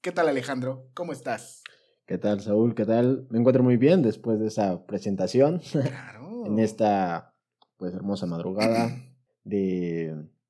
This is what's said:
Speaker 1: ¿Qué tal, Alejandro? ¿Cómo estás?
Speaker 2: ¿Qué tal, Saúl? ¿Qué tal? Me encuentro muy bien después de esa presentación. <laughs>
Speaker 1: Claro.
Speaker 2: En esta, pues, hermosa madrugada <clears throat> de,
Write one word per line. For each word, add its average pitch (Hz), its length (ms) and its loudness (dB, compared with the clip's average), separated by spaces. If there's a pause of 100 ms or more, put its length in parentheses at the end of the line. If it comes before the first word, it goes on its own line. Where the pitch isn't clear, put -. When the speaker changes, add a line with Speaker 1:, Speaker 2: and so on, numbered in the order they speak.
Speaker 1:
¿Qué 175 100 -4
tal, 170 180 2
Alejandro? 131 640 -4
¿Cómo 175 180 -8
estás? - 520 -8 (420)
Speaker 2:
¿Qué 92 140 -6
tal, 104 220 0
Saúl? 110 340 2
¿Qué 110 100 0
tal? 120 460 2
Me 113 80 0
encuentro 127 240 6
muy 123 120 6
bien 147 280 6
después 110 360 0
de 110 80 0
esa 98 380 -2
presentación. 107 800 0
<laughs> - 40 -16
Speaker 1:
Claro. 196 760 -6
Speaker 2:
En 107 140 0
esta, 101 760 0 (420)
pues, 90 200 -8
hermosa 95 320 -4
madrugada 107 680 -2 (260)
<clears throat> - 220 -20
de, 87 720 -2 (340)